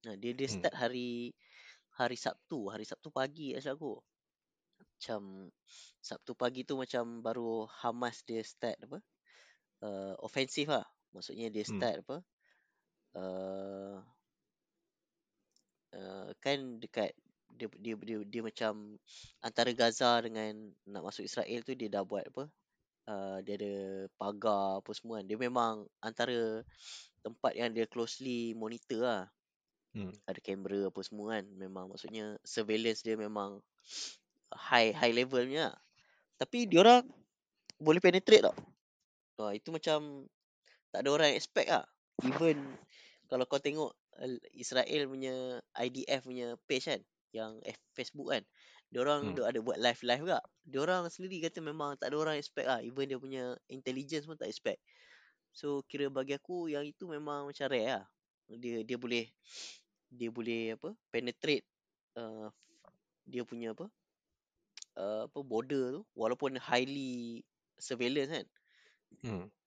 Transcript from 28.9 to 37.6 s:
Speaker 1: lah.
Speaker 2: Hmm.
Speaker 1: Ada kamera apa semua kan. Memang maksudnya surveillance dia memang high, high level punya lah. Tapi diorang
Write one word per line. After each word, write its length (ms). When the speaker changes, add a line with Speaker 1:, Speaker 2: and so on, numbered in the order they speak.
Speaker 1:
lah. 180
Speaker 2:
Hmm. 160
Speaker 1:
Ada 160
kamera 480
apa 160
semua 320
kan. 160
Memang 400
maksudnya 480
surveillance 640
dia 80
memang 480
high, 400
high 240
level 320
punya 240
lah. 80
Tapi 240
diorang 400